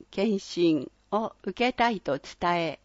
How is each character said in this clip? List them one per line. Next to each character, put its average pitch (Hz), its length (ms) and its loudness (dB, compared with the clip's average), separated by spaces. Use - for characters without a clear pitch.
検 202 260 0
診 165 500 0
を 214 220 -2
受 240 280 0
け - 20 -6
た 233 180 2
い 202 100 -2
と 143 180 -2
伝 - 400 -2
え 160 260 -4